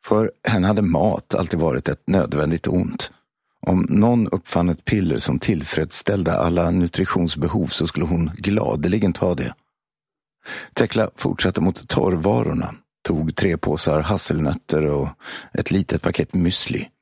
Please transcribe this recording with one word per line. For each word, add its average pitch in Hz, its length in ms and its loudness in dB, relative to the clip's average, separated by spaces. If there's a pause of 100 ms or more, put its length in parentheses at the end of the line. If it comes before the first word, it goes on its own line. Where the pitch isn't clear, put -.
För 107 280 2 (160)
henne 98 180 2
hade 107 160 2
mat 92 520 0
alltid 87 260 0
varit 69 280 0
ett 71 180 -4
nödvändigt 80 640 0
ont. - 440 -2 (540)
Om 92 220 2
någon 113 400 4
uppfann - 400 0
ett 82 160 -2
piller 85 340 0
som - 200 0
tillfredsställde 85 1000 0
alla 85 320 2
nutritionsbehov 87 960 0
så - 200 -2
skulle 82 200 -2
hon 82 280 0
gladeligen 98 800 0
ta 90 220 0
det. 67 200 -6 (1200)
Tekla 110 420 0
fortsatte - 440 -2
mot 90 280 -2
torrvarorna, 92 840 0 (280)
tog 80 340 -2
tre 87 200 0
påsar 76 440 0
hasselnötter 78 880 0
och 71 220 0 (440)
ett - 180 -4
litet 92 320 0
paket - 300 -2
müsli. 92 540 0 (160)